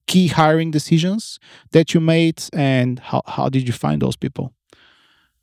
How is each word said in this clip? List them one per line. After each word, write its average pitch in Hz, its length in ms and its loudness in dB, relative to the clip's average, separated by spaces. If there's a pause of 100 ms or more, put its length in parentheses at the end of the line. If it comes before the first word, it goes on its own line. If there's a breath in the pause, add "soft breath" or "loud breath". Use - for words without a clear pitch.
key 180 220 4
hiring 160 420 2
decisions 170 720 -2 (320 soft breath)
that 165 200 4
you 170 80 2
made, 165 440 0 (100)
and 131 460 0
how, - 260 -4
how 131 240 -4
did 131 180 -2
you 123 60 -2
find 147 260 -2
those 131 160 -2
people? - 380 -10 (880 soft breath)